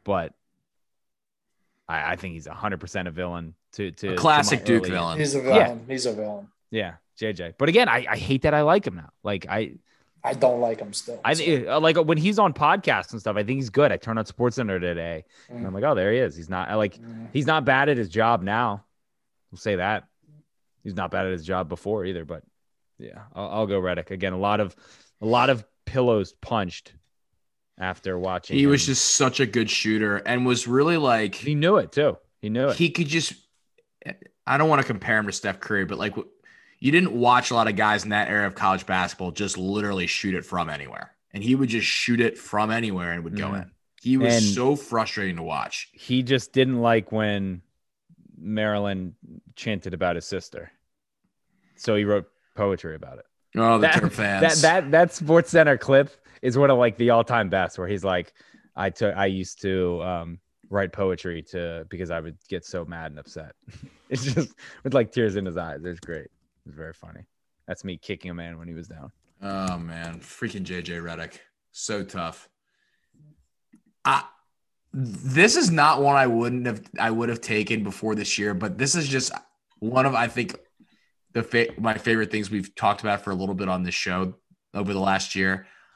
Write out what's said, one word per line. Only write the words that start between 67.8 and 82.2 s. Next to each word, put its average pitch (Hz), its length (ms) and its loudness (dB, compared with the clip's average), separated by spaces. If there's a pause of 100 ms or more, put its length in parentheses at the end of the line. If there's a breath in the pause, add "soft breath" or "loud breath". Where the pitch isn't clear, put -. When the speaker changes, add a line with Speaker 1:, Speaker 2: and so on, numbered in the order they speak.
Speaker 1:
me 92 140 -10
kicking 92 340 -10
a - 20 -10
man 85 240 -12
when 85 100 -16
he 85 60 -14
was 85 140 -14
down. 76 240 -20 (300)
Speaker 2:
Oh, 95 360 -4
man. 85 420 -10
Freaking - 440 -10
J 90 180 -8
J 87 160 -10
Redick. 82 360 -12 (380)
So 104 320 -8
tough. 85 440 -10 (1600)
I, 139 180 2 (720)
this 131 640 2
is 277 120 4
not 151 320 6
one 139 140 6
I 135 120 6
wouldn't 123 380 0
have, 110 160 -4 (180)
I 113 120 2
would 117 180 0
have 117 120 -4
taken 107 420 0
before 107 320 -4
this 104 220 -2
year, 104 160 0
but 98 240 -4
this 139 180 0
is 160 120 -2
just 135 240 -2 (480)
one 127 260 2
of, 131 100 0
I 117 120 2
think, 117 280 -4 (800)
the 117 100 0
fa-, 117 240 0 (100)
my 110 200 0
favorite 110 340 0